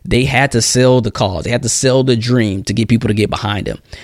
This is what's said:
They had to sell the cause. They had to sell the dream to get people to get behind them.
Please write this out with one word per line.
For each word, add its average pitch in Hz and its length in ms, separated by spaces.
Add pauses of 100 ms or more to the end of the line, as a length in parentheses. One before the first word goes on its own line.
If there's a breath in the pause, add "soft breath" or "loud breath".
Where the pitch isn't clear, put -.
They 123 180
had 135 300
to 117 80
sell 127 400
the 113 100
cause. 95 320
They - 60
had 120 140
to 117 60
sell 131 340
the 127 120
dream 113 500
to - 80
get 107 140
people 117 220
to 107 40
get 104 160
behind 101 380
them. - 140 (220 loud breath)